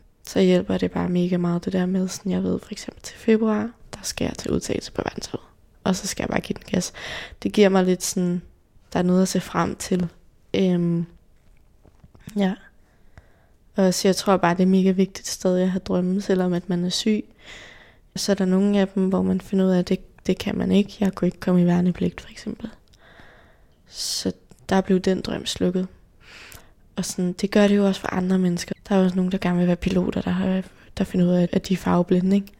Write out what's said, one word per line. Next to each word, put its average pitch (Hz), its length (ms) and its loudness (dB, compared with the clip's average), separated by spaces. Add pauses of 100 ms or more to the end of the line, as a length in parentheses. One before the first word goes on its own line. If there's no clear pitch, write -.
(280)
Så - 120 0
hjælper 185 380 2
det 180 140 -2
bare 175 180 -4
mega 180 280 0
meget, 175 280 -2
det 190 80 -4
der 185 120 0
med, 185 220 -2
sådan, 185 240 -6
jeg 185 120 -2
ved 185 160 -2
for - 120 -16
eksempel - 320 -14
til - 140 -16
februar, 220 520 2 (240)
der - 80 -14
skal - 240 -6
jeg - 120 -4
til - 140 -6
udtagelse - 400 -4
på - 140 -6
verdensholdet. - 420 -8 (360)
Og 185 120 0
så 190 120 -6
skal - 160 -6
jeg - 60 -4
bare - 120 -2
give - 180 -8
den - 120 -20
gas. - 220 -2 (500)
Det 196 100 -4
giver 202 160 6
mig 190 160 4
lidt 180 180 0
sådan, 180 380 -2 (520)
der 175 60 0
er 180 40 2
noget 180 180 4
at 185 60 2
se 185 120 -2
frem - 360 -2
til. 180 320 -2 (460)
Øhm, 175 520 2 (1300)
ja. 196 180 2 (1200)
Og 190 180 4
så - 140 0
jeg 185 80 4
tror 196 220 2
bare, 175 180 2
det 185 80 2
er 185 40 6
mega 190 240 4
vigtigt 190 360 -2
stadig 185 360 0
at 185 60 2
have 185 100 -2
drømme, 185 420 0
selvom 185 320 0
at 175 160 -4
man 175 160 0
er 180 40 -2
syg. 214 360 -2 (880)
Så - 160 -2
er 196 40 0
der 190 100 0
nogle 202 340 2
af 190 80 2
dem, 190 220 -2
hvor 185 120 0
man 185 200 0
finder 190 240 0
ud 185 60 2
af, 180 80 4
at 180 100 -2
det, 185 100 0 (280)
det 185 100 0
kan - 200 -6
man 185 140 -2
ikke. 196 280 2
Jeg 190 160 -2
kunne 180 120 0
ikke 180 120 -4
komme 180 220 2
i 175 40 4
værnepligt, 175 560 0
for - 80 -18
eksempel. 220 400 -12 (1160)
Så - 440 -6 (380)
der 190 120 4
blev 185 180 2
den 185 220 0
drøm - 240 -6
slukket. 185 420 -2 (1080)
Og 190 100 -4
sådan, 180 280 -4
det - 180 -4
gør 208 160 6
det 202 100 4
jo 202 100 4
også 190 140 -2
for - 120 -6
andre 185 260 0
mennesker. 175 360 -2 (140)
Der 208 60 2
er 190 40 6
jo 185 60 6
også 185 100 0
nogen, 185 160 0
der 190 60 0
gerne 175 200 0
vil 175 100 2
være 175 80 2
piloter, 185 460 0
der 185 100 -2
har, 190 320 0 (340)
der 196 60 0
finder 180 220 2
ud 180 60 4
af, 180 200 4
at - 160 -2
de 190 60 0
er 175 40 2
farveblinde, 180 580 2
ikke? 196 120 0 (120)